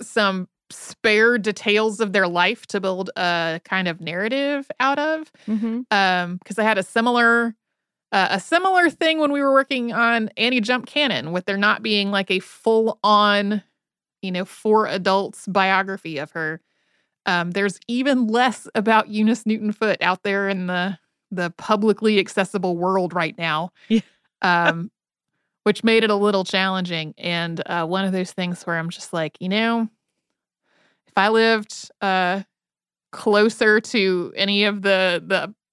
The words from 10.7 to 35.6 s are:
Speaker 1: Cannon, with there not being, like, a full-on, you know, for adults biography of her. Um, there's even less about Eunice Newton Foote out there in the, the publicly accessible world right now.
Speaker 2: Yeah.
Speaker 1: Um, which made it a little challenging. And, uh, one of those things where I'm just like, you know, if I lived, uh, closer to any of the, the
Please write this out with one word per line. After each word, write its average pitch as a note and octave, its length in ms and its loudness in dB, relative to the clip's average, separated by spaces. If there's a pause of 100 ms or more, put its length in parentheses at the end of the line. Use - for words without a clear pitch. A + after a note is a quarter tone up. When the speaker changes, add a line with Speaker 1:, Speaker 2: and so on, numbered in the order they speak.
Speaker 1:
Cannon, E3+ 440 -2
with F3+ 140 -4
there G3 120 -4
not G#3 280 2
being, G3+ 260 0
like, G3 220 -2
a F#3 80 0
full-on, G#3 1200 2 (600)
you F#3+ 80 -8
know, F3+ 140 -4
for G#3+ 420 2
adults F#3+ 600 -2
biography F#3+ 720 0
of D3+ 140 -8
her. D#3+ 280 -6 (640)
Um, F3 280 -2
there's G3 360 -2
even B3+ 380 0
less A#3 480 0
about A3 340 2
Eunice G#3+ 380 0
Newton G#3+ 260 -2
Foote G#3+ 300 -2
out F3+ 220 -2
there G3 220 -2
in F#3+ 200 -4
the, F3+ 320 -4 (320)
the F3+ 260 -4
publicly G#3+ 640 2
accessible F3+ 580 -2
world F3+ 380 0
right E3 240 -4
now. E3 340 -4 (160)
Speaker 2:
Yeah. A3 120 4 (420)
Speaker 1:
Um, E3+ 480 0 (720)
which G#3 180 0
made A3+ 220 4
it G#3+ 60 2
a G#3 60 4
little G3+ 280 2
challenging. F#3 720 -2
And, E3+ 480 -4
uh, E3 220 -4
one F#3 180 -2
of F#3+ 80 -2
those F#3 200 -4
things F3 340 -6
where E3+ 120 -4
I'm E3 120 -6
just - 240 -12
like, D#3+ 260 -4
you F3+ 80 -6
know, A3+ 400 0 (1160)
if - 100 -20
I G3 120 2
lived, A3+ 600 0 (120)
uh, F#3+ 400 0 (720)
closer G#3+ 680 2
to F#3+ 560 -2
any G3+ 280 0
of G3+ 180 -2
the, F#3+ 440 2
the F#3 280 -4 (180)